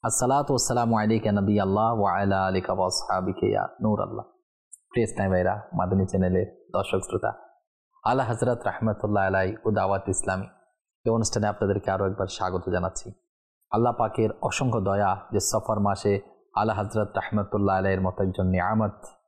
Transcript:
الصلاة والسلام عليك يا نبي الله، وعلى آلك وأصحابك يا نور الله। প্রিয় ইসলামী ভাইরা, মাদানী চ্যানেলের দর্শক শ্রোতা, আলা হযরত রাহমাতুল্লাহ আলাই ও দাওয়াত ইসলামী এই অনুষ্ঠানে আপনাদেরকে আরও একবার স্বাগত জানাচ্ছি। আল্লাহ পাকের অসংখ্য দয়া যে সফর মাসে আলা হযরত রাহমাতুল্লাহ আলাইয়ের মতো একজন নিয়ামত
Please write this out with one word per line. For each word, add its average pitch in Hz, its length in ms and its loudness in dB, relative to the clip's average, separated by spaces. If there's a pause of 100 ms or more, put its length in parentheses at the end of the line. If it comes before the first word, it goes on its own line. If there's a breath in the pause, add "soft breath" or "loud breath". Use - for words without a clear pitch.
الصلاة 131 460 0
والسلام 120 440 2
عليك 107 300 2
يا 107 60 2
نبي 101 320 2
الله، 107 300 2
وعلى 98 560 2
آلك 95 200 -2
وأصحابك 92 720 -2
يا 101 240 2 (140)
نور 104 220 2
الله। 107 180 -8 (680)
প্রিয় 120 140 0
ইসলামী 98 260 0
ভাইরা, 92 320 2 (120)
মাদানী 92 320 2
চ্যানেলের 92 680 0
দর্শক - 300 0
শ্রোতা, 90 300 -4 (680)
আলা 127 200 2
হযরত 120 400 0
রাহমাতুল্লাহ 101 640 0
আলাই 95 280 0 (100)
ও 110 60 2
দাওয়াত 98 380 0
ইসলামী 95 360 -2 (600)
এই 113 40 2
অনুষ্ঠানে 113 380 0
আপনাদেরকে 101 440 0
আরও 95 160 0
একবার 98 200 -2
স্বাগত 92 420 -4
জানাচ্ছি। 90 420 -4 (600)
আল্লাহ 117 220 2
পাকের 110 360 0 (120)
অসংখ্য 117 400 0
দয়া 98 500 0
যে 104 80 0
সফর 107 400 -2
মাসে 101 420 2 (340)
আলা 107 180 0
হযরত 104 420 -2
রাহমাতুল্লাহ 101 640 0
আলাইয়ের 95 240 0
মতো 92 220 0
একজন 95 220 0
নিয়ামত 101 500 2 (320)